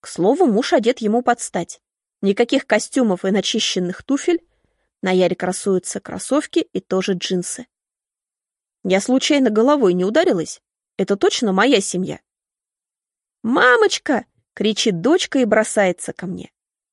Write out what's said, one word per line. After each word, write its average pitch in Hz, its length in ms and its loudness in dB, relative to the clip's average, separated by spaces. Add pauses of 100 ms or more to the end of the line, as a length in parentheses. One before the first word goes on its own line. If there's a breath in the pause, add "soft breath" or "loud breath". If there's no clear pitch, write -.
К - 60 -20
слову, 269 400 0
муж 233 260 0
одет 247 280 0
ему 226 220 0
под - 180 0
стать. - 400 -10 (400)
Никаких 233 460 0
костюмов 214 580 0
и 190 60 0
начищенных 190 720 -2
туфель. 330 420 -2 (560)
На 190 80 -2
Яре 185 240 2
красуются 185 640 -4
кроссовки - 640 -4
и - 200 -6
тоже 190 340 -2
джинсы. - 520 -6 (1160)
Я 190 160 2
случайно 262 500 2
головой 226 440 2
не 180 100 0
ударилась? 220 580 0 (340)
Это 196 200 0
точно 233 360 0
моя 208 280 4
семья? 185 400 -6 (1200)
"Мамочка!" 349 840 2 (300)
кричит 202 460 0
дочка 277 400 2
и 247 40 4
бросается 202 680 0
ко - 140 -12
мне. 180 260 -12 (400)